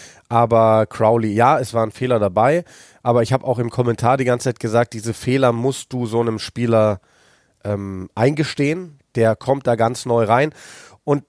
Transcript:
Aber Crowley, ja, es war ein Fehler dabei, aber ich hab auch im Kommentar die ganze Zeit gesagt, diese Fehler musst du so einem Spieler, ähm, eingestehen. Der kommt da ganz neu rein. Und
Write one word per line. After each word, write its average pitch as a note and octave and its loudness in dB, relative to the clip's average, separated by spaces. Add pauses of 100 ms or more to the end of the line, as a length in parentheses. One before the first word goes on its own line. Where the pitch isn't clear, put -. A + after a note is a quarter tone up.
(280)
Aber A2+ 4
Crowley, A2 0
ja, B2 4
es A#2 -6
war A2+ 0
ein G#2+ -4
Fehler B2 -2
dabei, A2 2 (380)
aber A#2+ 2
ich G#2+ -2
hab C3 0
auch A#2+ -2
im A#2 -4
Kommentar A#2+ 0
die C3+ -2
ganze B2 0
Zeit B2+ -4
gesagt, A#2 0
diese A2+ -8
Fehler B2+ 0
musst A#2+ -4
du B2 -4
so A2+ -2
einem A2+ -2
Spieler, A2 0 (640)
ähm, G2 -8
eingestehen. D3 -2 (160)
Der A2+ 2
kommt C3+ -4
da A#2 2
ganz A2+ -2
neu A#2 0
rein. B2 2 (520)
Und C#3+ -2